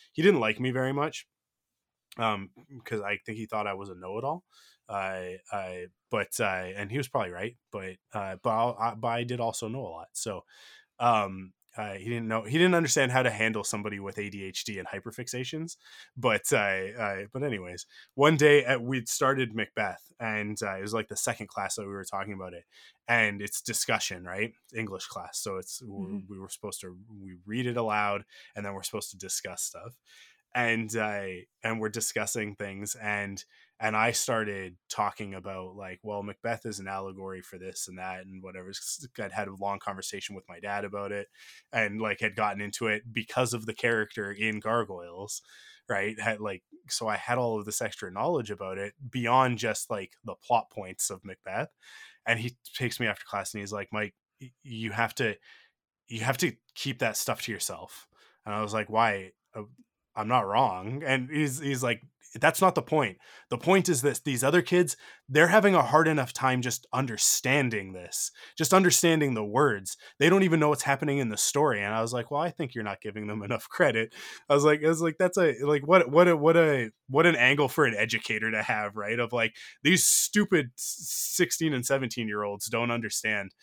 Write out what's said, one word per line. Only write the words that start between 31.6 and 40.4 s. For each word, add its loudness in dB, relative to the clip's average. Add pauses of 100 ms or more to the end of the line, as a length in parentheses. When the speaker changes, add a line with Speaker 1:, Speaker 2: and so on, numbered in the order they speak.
Speaker 1:
and -2
we're -2
discussing -4
things, -8
and, -6 (360)
and 0
I 4
started -4 (100)
talking -4
about, -12
like, -14
"Well, -8
Macbeth -6
is -8
an -12
allegory -10
for -18
this -12
and -16
that -10
and -16
whatever." -14
S-, -12 (140)
I'd -8
had -6
a -12
long -4
conversation -8
with -18